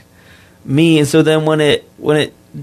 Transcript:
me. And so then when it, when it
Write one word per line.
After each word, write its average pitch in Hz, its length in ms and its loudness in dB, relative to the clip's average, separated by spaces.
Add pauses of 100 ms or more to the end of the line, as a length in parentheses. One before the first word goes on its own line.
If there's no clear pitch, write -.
(640)
me. 156 340 2
And 147 80 0
so 160 140 0
then 156 240 0
when 156 160 0
it, - 360 -2
when 151 200 -2
it - 160 -4 (300)